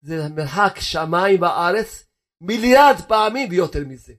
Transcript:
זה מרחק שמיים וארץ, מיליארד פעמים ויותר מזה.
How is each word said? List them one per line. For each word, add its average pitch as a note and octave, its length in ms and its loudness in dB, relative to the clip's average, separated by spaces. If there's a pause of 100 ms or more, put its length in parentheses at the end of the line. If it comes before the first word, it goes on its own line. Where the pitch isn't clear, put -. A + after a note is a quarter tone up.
זה D#3 280 -8
מרחק D#3 520 -2
שמיים E3+ 600 0
וארץ, F3 640 -2 (340)
מיליארד B3 560 4 (120)
פעמים A3 420 -2
ויותר D#3+ 340 -2
מזה. B2+ 340 -20